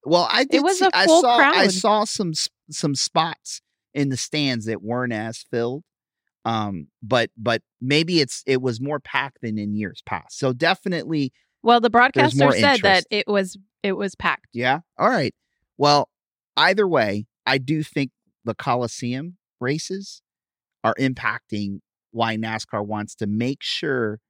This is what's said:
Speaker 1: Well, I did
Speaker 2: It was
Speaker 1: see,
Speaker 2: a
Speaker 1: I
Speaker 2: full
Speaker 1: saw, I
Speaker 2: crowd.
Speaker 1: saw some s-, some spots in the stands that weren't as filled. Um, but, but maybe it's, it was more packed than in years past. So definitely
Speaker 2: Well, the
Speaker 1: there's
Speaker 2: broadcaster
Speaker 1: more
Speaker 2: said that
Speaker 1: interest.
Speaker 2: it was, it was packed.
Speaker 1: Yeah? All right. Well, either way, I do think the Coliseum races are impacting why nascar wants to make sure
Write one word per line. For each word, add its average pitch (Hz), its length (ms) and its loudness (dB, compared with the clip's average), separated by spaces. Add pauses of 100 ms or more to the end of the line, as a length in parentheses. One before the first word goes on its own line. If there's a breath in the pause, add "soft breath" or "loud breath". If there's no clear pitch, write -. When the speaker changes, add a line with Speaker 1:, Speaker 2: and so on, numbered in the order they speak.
Speaker 1:
Well, 160 260 2
I 262 140 2
did 277 140 2
Speaker 2:
It 294 40 2
was 370 160 0
Speaker 1:
see, 381 60 2
Speaker 2:
a 370 80 4
Speaker 1:
I 190 140 4
Speaker 2:
full 330 160 8
Speaker 1:
saw, 240 140 4
I 285 160 6
Speaker 2:
crowd. 196 200 2
Speaker 1:
saw 214 320 2
some 190 260 -4
s-, - 200 -4 (200)
some 147 240 -2
spots - 680 -4 (320)
in 143 180 0
the 127 60 -2
stands 127 500 -4
that 104 160 -6
weren't 120 320 -4
as 113 240 -6 (120)
filled. 120 320 -2 (640)
Um, 104 440 -4 (140)
but, 117 340 0
but 113 260 -2 (180)
maybe 160 400 2
it's, - 260 -4
it 131 160 0
was 120 180 -4
more 143 200 -6
packed 131 420 -6
than 107 160 -6
in 104 160 -4
years 107 320 -6
past. - 320 -10
So 127 140 0
definitely 156 800 -2 (300)
Speaker 2:
Well, 233 180 6
the 233 80 2
Speaker 1:
there's 208 40 0
Speaker 2:
broadcaster 277 520 4
Speaker 1:
more 277 80 6
Speaker 2:
said 262 300 4
that 196 60 2
Speaker 1:
interest. 185 220 4
Speaker 2:
it 208 160 -2
was, 196 320 -2 (240)
it 196 120 0
was 196 200 -6
packed. - 380 -4
Speaker 1:
Yeah? 127 280 0 (160)
All 214 140 2
right. 165 240 0 (420)
Well, 147 320 4 (480)
either 190 300 4
way, 107 400 0 (200)
I 135 120 2
do 151 240 -2
think 139 280 -4 (340)
the 113 100 -4
Coliseum 123 840 -6 (220)
races 160 640 -6 (640)
are 110 160 2
impacting 107 800 -4 (300)
why 113 260 -2
nascar 110 500 -6
wants 107 300 -8
to 110 100 -6
make 117 360 -4
sure 120 680 -4